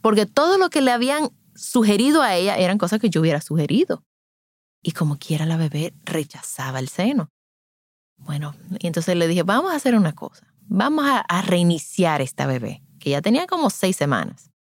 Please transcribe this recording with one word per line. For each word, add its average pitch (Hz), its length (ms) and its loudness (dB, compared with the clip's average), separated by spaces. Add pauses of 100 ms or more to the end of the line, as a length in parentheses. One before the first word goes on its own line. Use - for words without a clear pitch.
porque 214 240 4
todo 320 320 2
lo 370 140 4
que 302 100 0
le 262 100 4
habían 254 380 0 (260)
sugerido 240 680 4
a 208 140 2
ella 190 200 0
eran 185 220 2
cosas 202 220 0
que 220 100 2
yo 160 100 0
hubiera 160 220 2
sugerido. 160 600 0 (800)
Y 165 100 -6
como 147 260 -2
quiera 156 260 -4
la 160 140 -2
bebé 156 340 -2 (120)
rechazaba 135 760 -8
el 131 100 -6
seno. 208 400 -2 (880)
Bueno, 147 380 -8 (240)
y - 80 -6
entonces 170 280 -2
le 170 140 2
dije, 170 140 2
"Vamos 247 300 0
a 311 40 -2
hacer 269 180 2
una 185 200 2
cosa. - 320 -16 (160)
Vamos 269 440 0
a, 269 120 2
a 180 240 -2
reiniciar 170 800 0
esta 135 240 -4
bebé", 123 360 -6 (160)
que - 120 -4
ya 139 100 0
tenía 247 260 0
como 330 220 0
seis 190 280 -2
semanas. - 540 -4 (120)